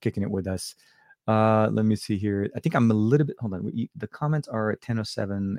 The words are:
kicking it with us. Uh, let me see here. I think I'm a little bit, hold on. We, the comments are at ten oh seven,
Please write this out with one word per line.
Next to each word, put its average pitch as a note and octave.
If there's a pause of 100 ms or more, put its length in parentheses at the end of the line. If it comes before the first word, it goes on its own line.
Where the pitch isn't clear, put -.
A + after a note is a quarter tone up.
kicking G#2+
it G2
with G2
us. F#2+ (540)
Uh, A2
let A2
me A2
see G#2
here. G2+
I -
think -
I'm A#2+
a -
little A#2
bit, -
hold G#2+
on. F2+
We, A2+
the G#2+
comments D3+
are A2
at G#2
ten A2+
oh G#2+
seven, G2+